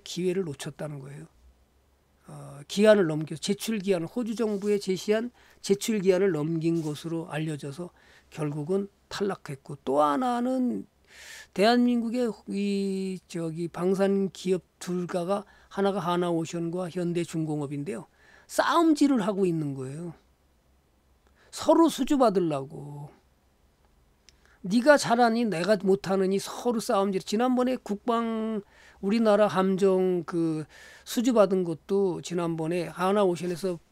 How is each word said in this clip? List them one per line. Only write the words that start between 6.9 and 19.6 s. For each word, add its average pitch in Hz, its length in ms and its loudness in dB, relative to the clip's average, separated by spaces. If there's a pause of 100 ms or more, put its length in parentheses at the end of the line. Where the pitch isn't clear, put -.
알려져서 147 600 -6 (400)
결국은 151 580 -4 (220)
탈락했고, 180 760 -8
또 269 180 2
하나는 247 840 0 (680)
대한민국의 240 800 2 (180)
이 196 800 -2
저기 165 400 -6
방산 196 640 0
기업 185 300 -2 (160)
둘가가 180 680 -4 (240)
하나가 196 300 0
하나오션과 170 920 -2
현대중공업인데요. 160 1160 -4 (420)
싸움질을 285 800 4
하고 196 200 0
있는 160 280 -2